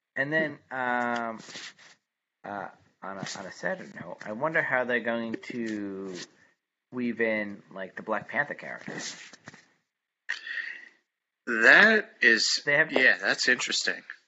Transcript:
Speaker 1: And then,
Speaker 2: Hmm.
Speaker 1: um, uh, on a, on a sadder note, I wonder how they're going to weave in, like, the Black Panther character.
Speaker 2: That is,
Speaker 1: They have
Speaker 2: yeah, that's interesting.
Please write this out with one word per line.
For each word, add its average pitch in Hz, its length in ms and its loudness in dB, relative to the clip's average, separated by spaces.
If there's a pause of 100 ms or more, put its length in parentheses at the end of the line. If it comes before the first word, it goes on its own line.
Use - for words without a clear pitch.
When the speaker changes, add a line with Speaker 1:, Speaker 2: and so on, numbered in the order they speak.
(180)
Speaker 1:
And 139 160 -2
then, 151 260 0 (100)
Speaker 2:
Hmm. 127 80 -8
Speaker 1:
um, 120 640 0 (1040)
uh, 98 240 -8 (360)
on 95 140 -8
a, 92 80 -8 (140)
on 98 80 -10
a 87 40 -12
sadder 180 360 -4 (120)
note, - 260 -12
I 107 80 -8
wonder 156 280 0
how 127 220 0
they're 120 160 0
going 117 360 -2 (160)
to 101 640 -6 (800)
weave 120 300 -2
in, 107 420 0 (100)
like, 95 220 -10
the - 80 -12
Black 104 240 -4
Panther 117 260 -2
character. 65 400 -12 (2500)
Speaker 2:
That 156 640 8 (100)
is, 113 440 4
Speaker 1:
They 143 120 2
have 156 140 2
Speaker 2:
yeah, 127 280 6
that's 117 300 0
interesting. - 520 0 (260)